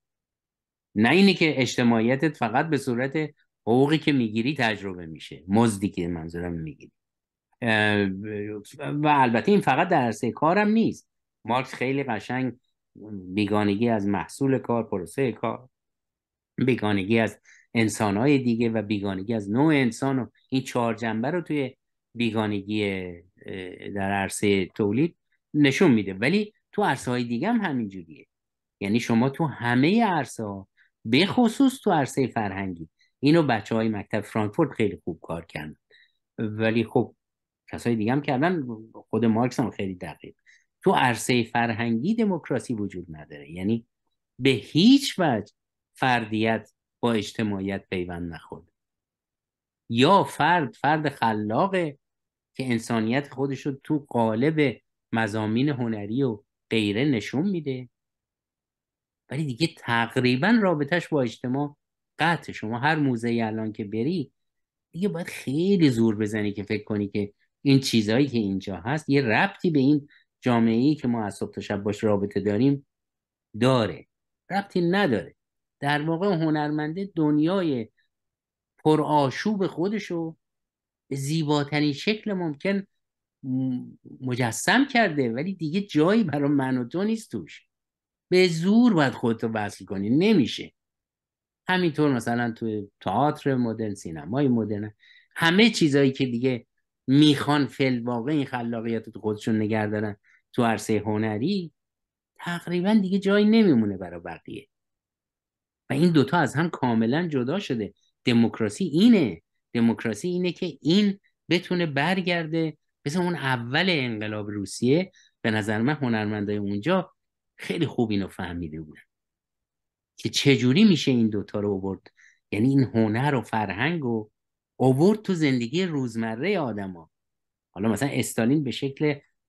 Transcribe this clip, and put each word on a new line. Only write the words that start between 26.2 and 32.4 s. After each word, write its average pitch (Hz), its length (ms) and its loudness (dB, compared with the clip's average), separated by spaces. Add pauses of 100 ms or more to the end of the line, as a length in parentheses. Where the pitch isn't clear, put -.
تو 208 120 -2
عرصه‌های 127 400 -2
دیگه 120 260 -4
هم 233 120 0
همینجوریه. 98 640 -6 (540)
یعنی 104 200 0
شما 120 300 2
تو 160 160 -4
همه 131 600 2
عرصه‌ها، 113 640 -4 (380)
به 131 200 4
خصوص 247 540 2
تو 208 120 0
عرصه 135 360 0
فرهنگی، 95 640 -6 (300)